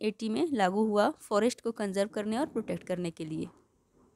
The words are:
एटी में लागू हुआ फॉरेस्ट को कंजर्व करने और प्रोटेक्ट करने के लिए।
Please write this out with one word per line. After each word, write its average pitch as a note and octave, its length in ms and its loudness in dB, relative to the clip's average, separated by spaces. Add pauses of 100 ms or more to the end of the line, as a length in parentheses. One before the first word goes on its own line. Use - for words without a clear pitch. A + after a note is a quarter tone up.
एटी A3 260 -2
में C4+ 240 0
लागू G#3 320 2
हुआ G#3 260 4
फॉरेस्ट - 500 0
को A#3 120 -4
कंजर्व G3+ 360 -2
करने G#3+ 300 -4
और D4+ 80 0
प्रोटेक्ट G3 380 -6
करने F3 260 -4
के E3 140 -10
लिए। D#3+ 240 -6 (680)